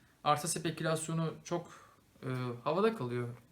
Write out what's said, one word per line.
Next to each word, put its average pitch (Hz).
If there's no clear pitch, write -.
Arsa 147
spekülasyonu 165
çok, 175
e, 131
havada 196
kalıyor 123